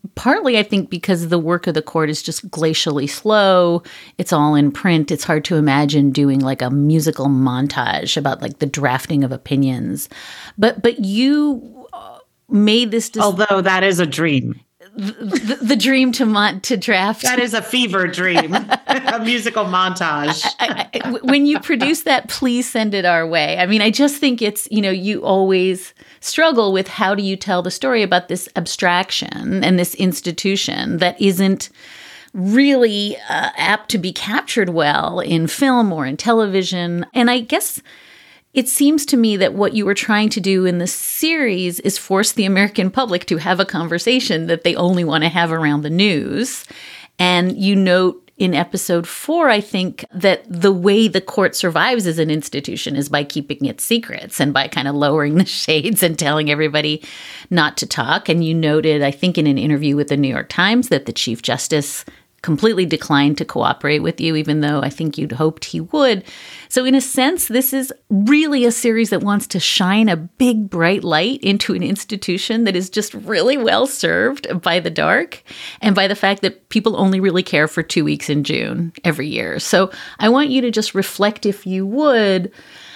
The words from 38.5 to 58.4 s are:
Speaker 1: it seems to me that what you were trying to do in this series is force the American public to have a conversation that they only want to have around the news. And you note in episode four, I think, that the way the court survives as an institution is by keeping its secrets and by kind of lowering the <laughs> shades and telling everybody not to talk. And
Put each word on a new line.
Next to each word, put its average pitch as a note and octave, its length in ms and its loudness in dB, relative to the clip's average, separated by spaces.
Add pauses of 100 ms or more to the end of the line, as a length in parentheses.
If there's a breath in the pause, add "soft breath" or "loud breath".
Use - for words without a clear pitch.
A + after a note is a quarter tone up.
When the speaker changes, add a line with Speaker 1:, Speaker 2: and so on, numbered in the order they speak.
Speaker 1:
it C4 140 2
seems D4 380 2
to C4+ 100 2
me A3 200 2
that F#3 180 2
what G3+ 200 0
you G#3 100 0
were G3 100 0
trying G#3+ 360 0
to G#3+ 100 -4
do F#3 240 2
in F3+ 140 2
this F3 140 -4
series A3 880 -2
is - 180 -4
force G3 340 0
the G#3+ 120 0
American G3 440 2
public F#3+ 380 -2
to D#3+ 120 0
have F3+ 200 0
a F#3+ 60 0
conversation F3 800 0
that E3 160 -2
they F3 140 0
only F3+ 260 2
want D#3 220 2
to E3+ 40 2
have E3+ 220 2
around D3+ 320 0
the D3+ 80 -4
news. F3 760 -2 (540 loud breath)
And F3+ 380 2
you G3 180 2
note F#3 640 2
in F#3 180 0
episode E3+ 540 -2
four, D#4+ 400 0
I G#3+ 120 2
think, F#3 520 -6
that F#3+ 360 2
the F3+ 240 2
way G3+ 360 4
the F3+ 120 0
court - 360 0
survives F#3 500 0
as E3 140 0
an D#3 100 0
institution D3 640 -6
is C#3 140 -2
by C#3+ 160 0
keeping C#3+ 400 -6
its - 200 -6
secrets - 560 -4
and C#3+ 120 2
by C3+ 160 -2
kind C3+ 180 -4
of C#3+ 80 -2
lowering D3 420 2
the F#3 80 6
<laughs> - 20 2
shades D#3+ 560 -2
and D#3+ 140 0
telling D3+ 320 0
everybody D3+ 540 0 (480 loud breath)
not D#3 280 2
to - 80 -4
talk. D3+ 420 -2
And E3 160 2